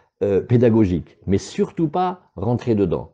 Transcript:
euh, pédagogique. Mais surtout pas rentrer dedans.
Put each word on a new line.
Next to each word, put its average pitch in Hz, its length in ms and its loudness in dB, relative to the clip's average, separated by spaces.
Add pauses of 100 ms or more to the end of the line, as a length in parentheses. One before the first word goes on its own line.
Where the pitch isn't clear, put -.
(240)
euh, 98 160 2
pédagogique. 110 840 2
Mais 92 120 2
surtout - 480 -4
pas 180 360 -4 (120)
rentrer 117 400 -2
dedans. 80 400 -2